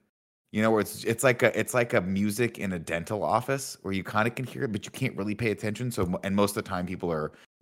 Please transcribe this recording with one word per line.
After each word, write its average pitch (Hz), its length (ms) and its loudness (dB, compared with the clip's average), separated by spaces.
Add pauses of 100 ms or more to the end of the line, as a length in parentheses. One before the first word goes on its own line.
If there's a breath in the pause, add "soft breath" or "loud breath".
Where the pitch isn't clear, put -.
(520)
You 107 100 2
know, 110 80 6
where 110 100 6
it's, - 220 -4
it's 113 220 0
like 131 180 4
a, 113 160 4
it's 107 160 -2
like 120 200 2
a 113 60 6
music 104 600 0
in 95 140 -2
a 87 40 -4
dental 85 460 -4
office 110 580 0
where 95 100 -4
you 95 120 -2
kinda 110 260 2
can 127 160 -6
hear - 160 -6
it, 131 80 -2
but 101 140 -4
you - 80 -14
can't - 240 -4
really 104 180 -2
pay 110 160 0
attention. 110 400 -2
So, 101 160 0
mo-, 90 160 -2
and 98 140 0
most 101 200 4
of 107 60 -2
the - 80 -8
time 90 160 -2
people 87 240 -4
are 76 220 -2 (300 soft breath)